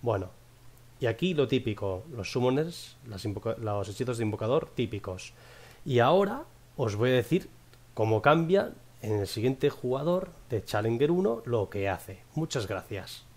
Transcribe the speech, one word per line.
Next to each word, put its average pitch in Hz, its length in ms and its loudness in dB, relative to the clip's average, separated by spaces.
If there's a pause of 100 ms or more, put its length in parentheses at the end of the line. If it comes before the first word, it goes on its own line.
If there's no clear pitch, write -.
Bueno, 101 300 0 (680)
y 123 80 0
aquí 170 280 0
lo 143 120 2
típico, 104 640 -2
los 113 220 -8
summoners, 135 640 -2 (100)
las 101 200 -12
invoca-, 107 320 -4
los 104 320 -4
hechizos 117 260 -4
de 117 80 -2
invocador 110 500 0
típicos. 98 600 -6 (500)
Y 123 140 2
ahora 196 460 4 (340)
os 110 180 0
voy 120 140 2
a 127 60 6
decir 160 320 2 (440)
cómo 110 300 2
cambia 165 500 4 (300)
en 107 180 -2
el 98 60 -2
siguiente 131 420 0
jugador 147 640 -2 (180)
de 123 160 -2
Challenger 117 460 2
uno 202 340 2
lo 113 240 0
que 98 220 -2
hace. 95 320 -8 (120)
Muchas 151 320 -2
gracias. 95 580 -8 (120)